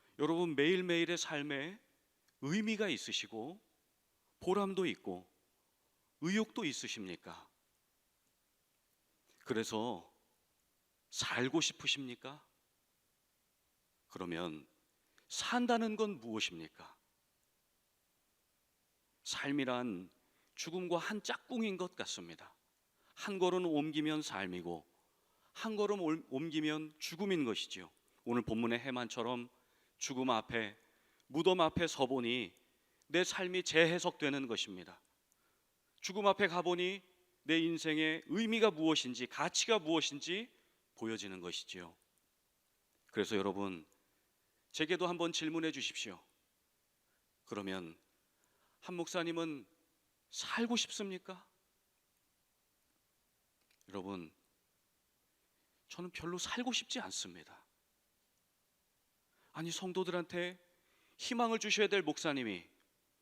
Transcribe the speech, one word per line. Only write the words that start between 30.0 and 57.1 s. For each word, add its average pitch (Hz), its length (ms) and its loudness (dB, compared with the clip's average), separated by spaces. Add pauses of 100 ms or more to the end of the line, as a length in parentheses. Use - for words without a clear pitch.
앞에, 110 460 0 (500)
무덤 165 340 4
앞에 160 280 4
서보니 123 640 0 (540)
내 170 160 4
삶이 180 400 0
재해석되는 151 840 4
것입니다. 90 560 -6 (960)
죽음 202 280 2
앞에 196 180 6
가보니 180 560 2 (400)
내 160 160 4
인생의 160 680 2
의미가 220 440 4
무엇인지, 147 560 2
가치가 180 540 2
무엇인지 160 680 0 (460)
보여지는 101 460 -4
것이지요. 87 520 -8 (1120)
그래서 107 300 -2
여러분, 95 480 -2 (840)
제게도 170 380 0
한번 170 240 0
질문해 160 400 -2
주십시오. 113 500 -6 (1200)
그러면 95 520 -6 (800)
한 - 160 -12
목사님은 165 720 -4 (640)
살고 233 460 -2
싶습니까? 190 680 -6 (2500)
여러분, 92 420 -8 (1600)
저는 180 220 -10
별로 170 260 -8
살고 240 360 -4
싶지 - 280 -2
않습니다. - 640 -10 (1900)